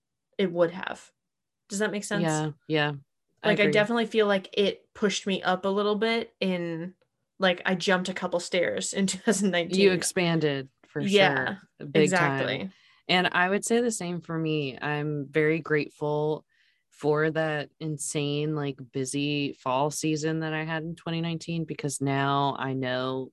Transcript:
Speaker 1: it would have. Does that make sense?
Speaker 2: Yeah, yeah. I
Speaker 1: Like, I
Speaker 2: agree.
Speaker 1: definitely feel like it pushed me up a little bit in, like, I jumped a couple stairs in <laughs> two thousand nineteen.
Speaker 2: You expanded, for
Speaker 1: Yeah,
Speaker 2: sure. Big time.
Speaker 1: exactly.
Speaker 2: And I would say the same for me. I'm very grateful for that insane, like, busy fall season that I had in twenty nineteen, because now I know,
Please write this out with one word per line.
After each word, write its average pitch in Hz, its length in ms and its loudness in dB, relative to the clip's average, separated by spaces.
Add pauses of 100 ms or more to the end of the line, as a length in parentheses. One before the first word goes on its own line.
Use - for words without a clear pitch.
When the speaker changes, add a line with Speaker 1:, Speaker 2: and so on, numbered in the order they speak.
(380)
Speaker 1:
it 190 120 2
would 170 200 2
have. - 400 -10 (580)
Does 202 120 -6
that 208 120 0
make 208 120 -6
sense? 202 180 -2
Speaker 2:
Yeah, 156 280 0 (160)
yeah. 151 260 2 (500)
I 151 60 0
Speaker 1:
Like, 208 120 4
I 208 40 4
Speaker 2:
agree. - 80 4
Speaker 1:
definitely 220 340 2
feel 214 200 2
like 196 280 0
it - 280 0 (120)
pushed - 320 -2
me 190 160 0
up 185 240 0
a - 20 0
little 208 260 0
bit 226 460 -2
in, 175 540 -2 (440)
like, 185 280 2
I 190 80 2
jumped 180 340 2
a 185 60 -6
couple 180 260 -2
stairs - 540 -2
in 196 120 2
<laughs> - 0 -
two 190 120 -4
thousand 196 320 2
nineteen. 175 280 0
Speaker 2:
You 196 140 8
expanded, 160 800 0 (180)
for 151 120 -6
Speaker 1:
Yeah, 190 580 4 (220)
Speaker 2:
sure. 151 60 -10
Big 143 60 -8
time. 156 100 6
Speaker 1:
exactly. 151 680 2 (380)
Speaker 2:
And 180 240 4
I 180 180 2
would 202 140 0
say 233 180 2
the 240 80 0
same 175 320 -4
for 165 160 -4
me. 151 420 -2
I'm 147 480 -2
very 151 300 2
grateful 151 880 -2 (420)
for 151 440 0
that 151 360 -2 (120)
insane, 151 760 -2
like, 143 240 -4 (140)
busy 143 640 -2
fall 135 360 0
season 156 500 -2
that 156 140 -4
I 156 100 -4
had 160 180 -6
in 165 120 -10
twenty 165 260 -6
nineteen, 165 440 -4
because 147 360 -6
now 139 580 0
I 135 160 -4
know, 131 580 -4